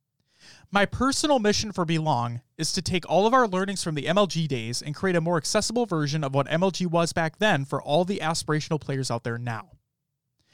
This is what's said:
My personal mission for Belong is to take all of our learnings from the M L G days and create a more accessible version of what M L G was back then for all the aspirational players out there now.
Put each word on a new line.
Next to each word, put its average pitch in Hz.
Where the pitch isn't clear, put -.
My 202
personal 269
mission 208
for 180
Belong 139
is 160
to 185
take -
all 185
of 233
our 247
learnings 190
from 165
the 135
M 175
L 208
G 165
days 120
and 151
create 185
a 165
more 170
accessible 226
version 156
of 135
what 139
M 165
L 190
G 180
was 170
back 165
then 185
for 139
all 165
the 190
aspirational 156
players 131
out 117
there 117
now. 113